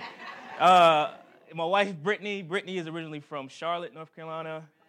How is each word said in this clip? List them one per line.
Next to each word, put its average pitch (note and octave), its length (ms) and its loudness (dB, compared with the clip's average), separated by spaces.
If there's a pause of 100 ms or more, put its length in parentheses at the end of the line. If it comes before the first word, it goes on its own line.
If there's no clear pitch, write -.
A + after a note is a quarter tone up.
(600)
uh, E3 520 8 (420)
my E3 100 -6
wife, G3 380 0
Brittany. G3 400 -4
Brittany F#3 340 -6
is E3+ 100 -6
originally D#3+ 340 -10
from C#3 280 -12
Charlotte, E3 460 -8
North D#3 200 -18
Carolina, D#3+ 540 -12 (200)